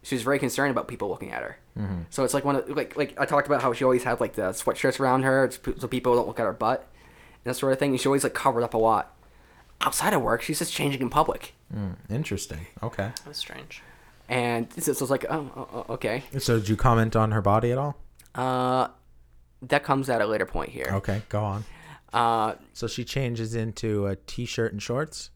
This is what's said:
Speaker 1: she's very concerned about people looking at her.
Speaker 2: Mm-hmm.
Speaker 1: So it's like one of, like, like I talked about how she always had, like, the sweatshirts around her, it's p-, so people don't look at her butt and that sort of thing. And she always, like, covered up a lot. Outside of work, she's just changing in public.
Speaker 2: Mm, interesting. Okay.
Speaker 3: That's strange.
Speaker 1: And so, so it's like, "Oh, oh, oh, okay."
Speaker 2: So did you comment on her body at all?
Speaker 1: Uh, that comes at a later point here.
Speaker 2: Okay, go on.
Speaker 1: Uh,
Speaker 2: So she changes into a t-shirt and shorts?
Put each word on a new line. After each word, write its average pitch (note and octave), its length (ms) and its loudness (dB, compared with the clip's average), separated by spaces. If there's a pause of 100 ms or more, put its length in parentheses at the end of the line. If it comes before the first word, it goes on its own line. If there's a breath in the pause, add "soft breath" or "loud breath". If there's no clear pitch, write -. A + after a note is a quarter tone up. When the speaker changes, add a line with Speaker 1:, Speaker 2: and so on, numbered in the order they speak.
Speaker 1:
she's B2+ 180 -4
very C3+ 160 2
concerned C#3 340 2
about - 160 -2
people G2+ 220 -6
looking - 220 -8
at A#1 100 -6
her. - 160 -10 (200)
Speaker 2:
Mm-hmm. F#2+ 320 -4
Speaker 1:
So C3+ 160 0
it's B2 80 0
like C3 100 0
one C#3 140 2
of, - 120 -2
like, C#3 280 -4
like C#3+ 200 -2
I C#3+ 80 0
talked C#3+ 220 2
about C#3 140 2
how B2+ 100 2
she B2 140 0
always B2+ 180 6
had, A#2+ 160 0
like, A2 140 0
the F#2+ 180 0
sweatshirts - 480 0
around C3 240 4
her, C3+ 220 4
it's B2+ 120 -4
p-, - 200 -6
so B2+ 100 -6
people B2 280 2
don't A#2+ 120 4
look A2 120 -6
at A#2 40 2
her G2 80 0
butt A2+ 340 0 (600 loud breath)
and B2+ 80 -2
that - 40 -4
sort C3+ 140 2
of C3 80 2
thing. C#3+ 120 2
And B2+ 100 2
she - 80 2
always, C#3 160 4
like, A#2+ 80 0
covered A#2+ 300 2
up A#2 100 -2
a A#2 40 2
lot. A2 380 4 (640 soft breath)
Outside - 340 2
of D3+ 80 2
work, A2+ 200 0
she's - 180 -4
just E3 140 -4
changing C#3 280 -2
in B2 80 -2
public. - 440 0 (200)
Speaker 2:
Mm, G2 220 -6 (140)
interesting. G2 580 -6 (160)
Okay. G2+ 280 -4 (120)
Speaker 3:
That's - 160 -12
strange. - 440 -12 (440 loud breath)
Speaker 1:
And A#2+ 460 0
so, D3+ 180 -2
so C3+ 140 0
it's B2 60 0
like, C#3 180 0
"Oh, C#3+ 260 -4
oh, C3 120 -12 (200)
oh, A#2 60 -6
okay." B2+ 300 -4 (160)
Speaker 2:
So A#2+ 200 2
did G2 80 -4
you G#2+ 80 4
comment A2+ 400 4
on A2 160 4
her G#2+ 100 0
body A2 300 2
at B2+ 60 0
all? C#3+ 180 -2 (400)
Speaker 1:
Uh, B2+ 540 0 (720)
that C#3+ 240 0
comes C3+ 240 2
at A#2 120 2
a G#2 40 4
later G#2+ 200 2
point D#2+ 260 -4
here. C2 200 -6
Speaker 2:
Okay, G2 380 0
go G#2 120 -2
on. G#2 220 -2 (480 loud breath)
Speaker 1:
Uh, A2+ 440 2 (180)
Speaker 2:
So - 140 -8
she A#2 180 -6
changes A#2 500 -4
into G#2+ 520 -2
a G2 100 -4
t-shirt - 560 -4
and G#2 100 -8
shorts? C#3 520 -6